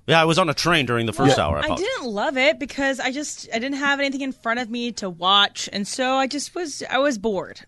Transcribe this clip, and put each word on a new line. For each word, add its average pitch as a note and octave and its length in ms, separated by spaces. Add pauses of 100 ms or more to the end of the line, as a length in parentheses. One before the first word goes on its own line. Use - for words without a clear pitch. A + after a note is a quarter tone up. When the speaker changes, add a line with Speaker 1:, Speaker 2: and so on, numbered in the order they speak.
Speaker 1:
Yeah, E3 160
I D#3+ 40
was E3 120
on F3+ 100
a C#3+ 60
train D#3 320
during A#2 200
the G#2+ 60
first C3+ 260
Speaker 2:
Yeah. F2+ 60
Speaker 1:
hour. D2 120
I D2 60
Speaker 3:
I - 20
Speaker 1:
apologize. - 220 (100)
Speaker 3:
didn't C4+ 160
love C4 240
it C4+ 240
because C4+ 400
I C4 100
just, - 420
I A3+ 60
didn't C4+ 200
have C#4+ 200
anything C#4 220
in C4+ 100
front A#3+ 300
of A3+ 100
me A#3+ 220
to F#3+ 180
watch, F#3+ 600
and G3 160
so C4 260
I C4+ 140
just C#4+ 260
was, D#4 340
I B3 100
was C#4 200
bored, F#3 500